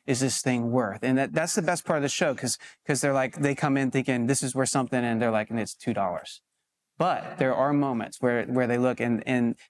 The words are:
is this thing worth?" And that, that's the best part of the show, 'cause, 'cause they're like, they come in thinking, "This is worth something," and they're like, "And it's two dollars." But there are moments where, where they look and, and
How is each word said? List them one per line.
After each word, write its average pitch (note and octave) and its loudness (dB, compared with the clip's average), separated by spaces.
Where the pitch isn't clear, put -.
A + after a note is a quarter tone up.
is B2 0
this B2+ -2
thing A#2+ 0
worth?" A2 0
And C3 2
that, C3+ -2
that's E3 0
the G3+ 0
best E3+ 0
part E3 2
of C#3 -2
the C#3+ 2
show, D3 0
'cause, A#2+ -4
'cause C3+ 0
they're C#3+ 2
like, C3 0
they C#3+ 2
come C#3 0
in C3+ 0
thinking, B2 0
"This C3+ 2
is C3 -4
worth C3 0
something," B2+ 0
and A#2 0
they're A#2 2
like, G#2+ 0
"And A#2 -2
it's G2+ -6
two A#2+ -4
dollars." F#2 -6
But D#3+ -2
there C3 2
are C#3 2
moments C3+ 0
where, A#2+ 2
where B2+ 0
they A#2+ 2
look B2 2
and, A#2+ 0
and A#2+ 2